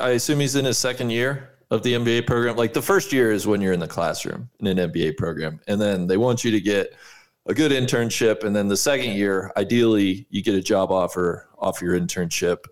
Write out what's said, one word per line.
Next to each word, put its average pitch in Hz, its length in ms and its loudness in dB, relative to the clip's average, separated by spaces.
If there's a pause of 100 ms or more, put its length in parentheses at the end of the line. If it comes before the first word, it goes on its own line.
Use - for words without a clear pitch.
I 127 100 0
assume 123 280 0
he's 139 160 0
in 139 100 2
his - 140 0
second 127 320 -2
year 127 400 -2 (220)
of 110 100 0
the 123 140 0
M 120 80 0
B 117 140 2
A 117 40 0
program. 120 320 2
Like, 117 180 0
the 143 100 0
first - 300 2
year 127 200 4
is 98 160 0
when 104 120 2
you're 95 120 2
in 87 80 0
the 80 80 -6
classroom 78 600 -6 (120)
in 101 80 -2
an 92 100 0
M 87 140 0
B 82 160 0
A 78 40 -2
program, 80 540 -6
and 104 140 -2
then 98 260 0
they 92 120 2
want 120 260 0
you 117 80 0
to 107 80 2
get 98 340 0 (520)
a - 80 -2
good 147 180 2
internship. 120 720 0
And 104 100 0
then 101 140 0
the 101 80 2
second 127 380 0
year, 98 420 0
ideally, 104 760 2
you 104 100 -4
get 101 140 0
a 95 80 0
job 95 300 2
offer 90 560 -2 (100)
off - 240 -4
your 90 160 2
internship. 87 600 -2 (140)